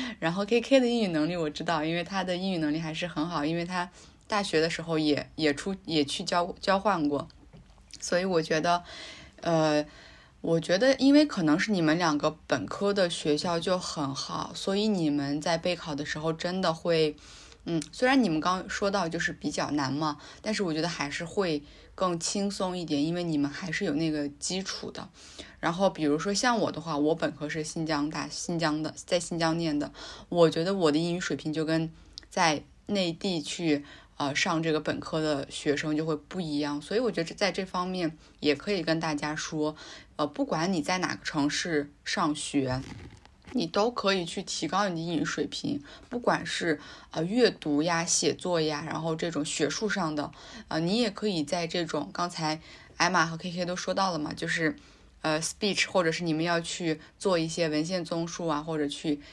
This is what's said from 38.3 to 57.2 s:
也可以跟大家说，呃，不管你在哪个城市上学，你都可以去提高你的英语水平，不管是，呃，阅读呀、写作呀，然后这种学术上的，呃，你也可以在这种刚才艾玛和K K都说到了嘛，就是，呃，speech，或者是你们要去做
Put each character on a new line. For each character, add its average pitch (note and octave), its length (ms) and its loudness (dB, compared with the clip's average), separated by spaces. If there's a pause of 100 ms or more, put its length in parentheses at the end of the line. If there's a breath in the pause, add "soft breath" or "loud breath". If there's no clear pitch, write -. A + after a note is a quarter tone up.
也 D3 160 2
可 E3+ 160 -6
以 F#3+ 100 0
跟 D#3+ 180 0
大 E3 140 0
家 D3+ 220 -2
说， D#3 400 -2 (400 loud breath)
呃， D3+ 100 0
不 D3 180 -2
管 F3+ 300 0
你 E3 80 0
在 F#3 160 0
哪 D#3 160 -2
个 - 100 -12
城 D3 240 0
市 D3 440 -2 (120)
上 E3 300 0
学， C3+ 480 -2 (720)
你 G#3 120 2
都 G#3+ 260 2
可 G3 220 2
以 F#3 120 0
去 F#3 180 -6
提 - 240 -4
高 F#3+ 200 2
你 F3+ 80 -2
的 E3 60 -4
英 E3 160 -2
语 D#3+ 80 0
水 D#3+ 220 -2
平， D3 340 -4 (280 loud breath)
不 B3 100 -4
管 F3 260 2
是， E3 340 -2 (320 loud breath)
呃， D#3+ 120 -2
阅 G#3 280 4
读 D3 320 0
呀、 E3+ 220 0
写 E3+ 280 2
作 F3 280 0
呀， D3+ 240 -2
然 D#3 160 -4
后 D#3+ 140 0
这 E3+ 140 -2
种 D#3 140 -2
学 D3 260 0
术 A3 200 -2
上 E3+ 260 0
的， D3 160 -4 (360 loud breath)
呃， D#3+ 120 -2
你 F3+ 200 2
也 A#3 120 2
可 G#3 160 -4
以 F3 160 0
在 E3+ 240 -2
这 E3+ 180 -2
种 D#3 280 -4
刚 F3 160 -2
才 D#3+ 300 -2 (380 soft breath)
艾 E3+ 120 4
玛 F3 160 4
和 E3 120 -6
K F3 140 -6
K F3 140 -4
都 F3+ 100 -4
说 F#3 180 -4
到 F#3+ 180 2
了 D#3+ 80 -2
嘛， D3 140 -4
就 - 140 -6
是， D#3+ 280 0 (460 soft breath)
呃， D#3 200 0
speech， F3+ 480 -2
或 F#3 140 4
者 D#3+ 80 4
是 E3 120 -4
你 E3 100 2
们 D#3 100 2
要 E3+ 180 2
去 D#3+ 380 -2 (200 soft breath)
做 F#3 180 2